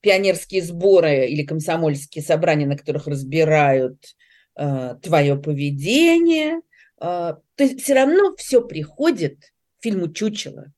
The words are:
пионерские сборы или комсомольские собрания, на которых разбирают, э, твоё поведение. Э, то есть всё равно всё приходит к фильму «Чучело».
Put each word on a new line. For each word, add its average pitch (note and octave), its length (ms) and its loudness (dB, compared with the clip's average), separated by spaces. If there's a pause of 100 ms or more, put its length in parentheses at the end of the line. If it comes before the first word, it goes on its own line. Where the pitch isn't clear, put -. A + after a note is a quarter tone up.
пионерские F#3+ 600 0
сборы E3+ 640 2
или D3 160 -4
комсомольские D#3 800 -4
собрания, D#3+ 420 0
на C#3 100 -2
которых D3 300 -8
разбирают, C#3 880 2 (600)
э, C3 460 -6
твоё C#3+ 380 2
поведение. D4+ 1200 0 (400)
Э, E3+ 340 -6 (220)
то C#4+ 80 4
есть C4+ 180 -2
всё C#4 120 0
равно D#4+ 420 4
всё A#3+ 260 2
приходит F3 760 -4 (440)
к - 40 -18
фильму F#3+ 280 -2
«Чучело». G#3 540 -6 (120)